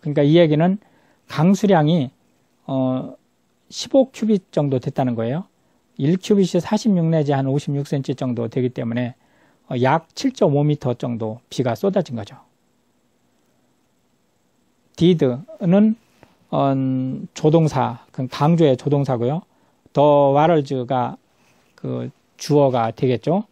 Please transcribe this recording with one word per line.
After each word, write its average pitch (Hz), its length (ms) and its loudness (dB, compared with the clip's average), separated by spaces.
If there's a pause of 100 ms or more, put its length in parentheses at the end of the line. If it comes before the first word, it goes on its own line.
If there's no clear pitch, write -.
그러니까 147 220 -2
이 147 140 4
얘기는 170 420 4 (500)
강수량이, 165 840 2 (560)
어, 131 500 -4 (520)
십오 - 420 0
큐빗 214 420 -2
정도 139 260 0
됐다는 127 380 -4
거예요. 120 280 -4 (520)
일 160 260 0
큐빗이 196 380 2
사십육 190 460 0
내지 156 260 0
한 135 140 -2
오십육 143 420 -4
센티 139 260 -4
정도 120 320 -6
되기 123 220 -4
때문에, 123 480 -6 (520)
어, - 140 -8
약 147 320 0
칠점오 175 480 0
미터 147 320 -2
정도 113 460 -8 (100)
비가 120 240 -2
쏟아진 190 400 -2
거죠. 107 220 -12 (2500)
did는, 180 1040 2 (540)
어, 139 240 0 (600)
조동사, 143 760 0
그 127 160 -8
강조의 151 480 2
조동사고요. 139 680 -2 (520)
the 143 140 4 (260)
waters가 139 840 0 (580)
그 127 360 -10 (260)
주어가 127 560 2
되겠죠. 139 600 -2